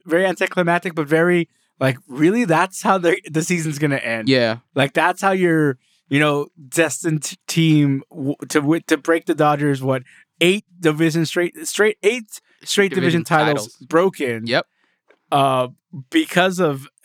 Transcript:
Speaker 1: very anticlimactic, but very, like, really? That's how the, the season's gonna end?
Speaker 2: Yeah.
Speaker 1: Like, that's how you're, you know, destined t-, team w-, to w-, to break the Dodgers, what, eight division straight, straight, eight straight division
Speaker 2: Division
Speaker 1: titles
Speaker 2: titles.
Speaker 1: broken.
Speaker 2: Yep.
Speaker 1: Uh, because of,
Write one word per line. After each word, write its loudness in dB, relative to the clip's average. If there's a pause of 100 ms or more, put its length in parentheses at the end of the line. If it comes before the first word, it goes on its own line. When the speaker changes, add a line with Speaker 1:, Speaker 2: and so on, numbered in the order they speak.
Speaker 1:
very 0
anticlimactic, -2
but -4
very, 2 (320)
like, 0 (120)
really? 2
That's 0
how -2
the, 0 (100)
the -2
season's -4
gonna -2
end? -6
Speaker 2:
Yeah. 2 (160)
Speaker 1:
Like, 0
that's 0
how 2
you're, 2 (300)
you 0
know, 0 (200)
destined -2
t-, -10 (120)
team 2
w-, -6 (120)
to 0
w-, 0
to 2
break -2
the 0
Dodgers, 0
what, -2 (380)
eight 2 (140)
division 0
straight, -4 (120)
straight, 0
eight -2 (220)
straight 0
division 2
Speaker 2:
Division -4
Speaker 1:
titles 0
Speaker 2:
titles. -20
Speaker 1:
broken. 0
Speaker 2:
Yep. -2 (680)
Speaker 1:
Uh, 2 (420)
because 0
of, -2 (180)